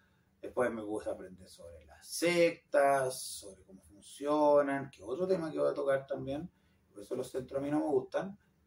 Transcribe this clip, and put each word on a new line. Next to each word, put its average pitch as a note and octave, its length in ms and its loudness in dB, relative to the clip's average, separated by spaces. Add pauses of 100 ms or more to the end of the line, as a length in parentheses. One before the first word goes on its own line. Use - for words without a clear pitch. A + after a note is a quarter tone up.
(420)
Después - 300 -2
me A2+ 100 -8
puse G#2 280 -6
a - 20 -4
aprender F#2 360 -14
sobre E2+ 380 -20
las - 180 -20
sectas, C#3+ 1160 2
sobre F#2+ 400 -14
cómo F#2+ 220 -20
funcionan, C#3+ 1040 2
que - 120 -20
es G2+ 60 -10
otro D3+ 200 -2
tema E3 240 0
que C#3+ 80 -4
voy C#3+ 100 4
a C3 40 -4
tocar C#3 300 0
también, C#3 460 -6 (400)
por - 100 -20
eso G#2 140 -8
los B2+ 160 -6
centros C3+ 300 -6
a - 20 -6
mí C#3+ 80 -4
no D3+ 80 0
me D#3 80 0
gustan, D3 500 -2 (300)